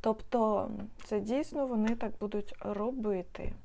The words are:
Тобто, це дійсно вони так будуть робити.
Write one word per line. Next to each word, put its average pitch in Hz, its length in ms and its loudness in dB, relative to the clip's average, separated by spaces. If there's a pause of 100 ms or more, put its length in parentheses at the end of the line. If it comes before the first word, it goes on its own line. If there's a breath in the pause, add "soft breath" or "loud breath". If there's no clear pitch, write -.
Тобто, 220 680 2 (340)
це 214 140 0
дійсно 269 480 0
вони 226 280 4
так 233 240 -2
будуть 208 400 -2
робити. 208 920 -2 (120)